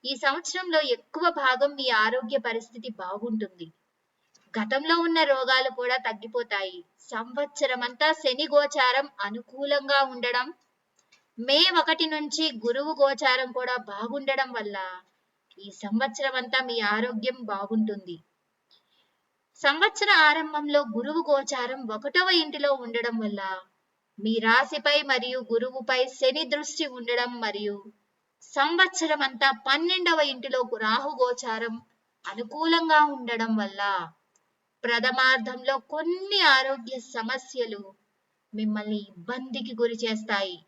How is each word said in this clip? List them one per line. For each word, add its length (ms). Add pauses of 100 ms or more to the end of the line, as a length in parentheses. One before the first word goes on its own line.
ఈ 120
సంవత్సరంలో 640
ఎక్కువ 480
భాగం 460
మీ 220
ఆరోగ్య 400
పరిస్థితి 520
బాగుంటుంది. 760 (880)
గతంలో 460
ఉన్న 240
రోగాలు 460
కూడా 280
తగ్గిపోతాయి. 800 (220)
సంవత్సరమంతా 1120
శని 360
గోచారం 600 (120)
అనుకూలంగా 800
ఉండడం, 440 (880)
మే 220 (180)
ఒకటి 300
నుంచి 380 (120)
గురువు 360
గోచారం 580
కూడా 260
బాగుండడం 760
వల్ల 260 (800)
ఈ 140
సంవత్సరం 640
అంతా 300
మీ 140 (100)
ఆరోగ్యం 520
బాగుంటుంది. 760 (1400)
సంవత్సర 560
ఆరంభంలో 640
గురువు 400
గోచారం 680
ఒకటవ 420
ఇంటిలో 440
ఉండడం 460
వల్ల 220 (800)
మీ 200
రాశిపై 640
మరియు 380
గురువుపై 680
శని 380
దృష్టి 440
ఉండడం 440 (100)
మరియు 360 (680)
సంవత్సరం 800
అంతా 280 (180)
పన్నెండవ 540
ఇంటిలో 400 (200)
రాహు 280
గోచారం 680 (500)
అనుకూలంగా 800
ఉండడం 500
వల్ల 260 (1000)
ప్రథమార్థంలో 960
కొన్ని 600 (100)
ఆరోగ్య 500
సమస్యలు 840 (720)
మిమ్మల్ని 540
ఇబ్బందికి 680
గురి 200
చేస్తాయి. 600 (100)